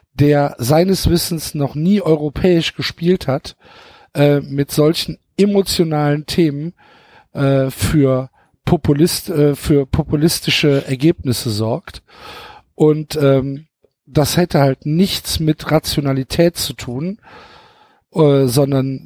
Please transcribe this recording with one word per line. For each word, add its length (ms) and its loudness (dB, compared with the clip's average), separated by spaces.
der 460 2
seines 500 2
Wissens 460 -2
noch 200 -4
nie 280 2
europäisch 720 0
gespielt 520 -2
hat, 300 -6
äh, 260 2
mit 300 -4
solchen 480 0
emotionalen 880 0
Themen, 480 -2
äh, 380 0
für 580 0
Populist-, 640 0
äh, 260 2
für 300 0
populistische 1000 0
Ergebnisse 640 -2
sorgt. 520 -6
Und, 460 0
ähm, 460 0
das 300 0
hätte 240 2
halt 240 0
nichts 560 -2
mit 320 -2
Rationalität 840 0
zu 160 -8
tun, 440 -8
äh, 320 4
sondern 600 0